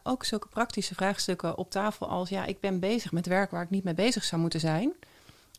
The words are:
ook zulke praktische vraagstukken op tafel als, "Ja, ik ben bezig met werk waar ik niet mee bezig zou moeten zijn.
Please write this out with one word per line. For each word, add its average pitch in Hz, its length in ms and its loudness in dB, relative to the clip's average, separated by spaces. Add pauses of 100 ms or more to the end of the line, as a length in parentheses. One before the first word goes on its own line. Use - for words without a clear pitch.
ook 254 220 -2
zulke - 220 -2
praktische 214 480 -2
vraagstukken 190 640 0
op 185 140 -6
tafel 208 380 -2
als, 180 200 -2
"Ja, 190 160 -2
ik - 140 -4
ben 190 200 0
bezig 208 320 0
met 170 160 0
werk 185 240 2
waar 175 120 -2
ik 170 60 -8
niet 196 140 0
mee 180 100 0
bezig 208 300 2
zou 165 180 2
moeten 165 180 2
zijn. 160 340 2 (640)